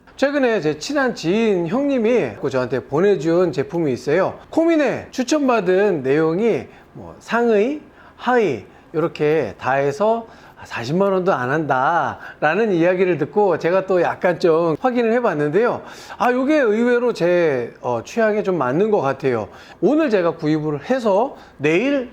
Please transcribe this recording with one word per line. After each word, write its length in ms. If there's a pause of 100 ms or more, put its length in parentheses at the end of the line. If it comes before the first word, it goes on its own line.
(180)
최근에 440
제 180
친한 360
지인 520
형님이 640 (200)
저한테 340
보내준 680
제품이 400
있어요. 460 (100)
코미네 640
추천받은 920
내용이 600 (300)
뭐 260
상의, 640 (340)
하의 500 (300)
요렇게 640
다 140
해서 520 (380)
사십만 500
원도 200
안 180
한다라는 1200
이야기를 460
듣고 400
제가 260
또 160
약간 380
좀 400
확인을 340
해봤는데요. 680 (340)
아, 140
요게 240
의외로 580
제, 680
어, 240
취향에 380
좀 160
맞는 320
것 100
같아요. 500 (320)
오늘 280
제가 220
구입을 580
해서 480 (200)
내일 560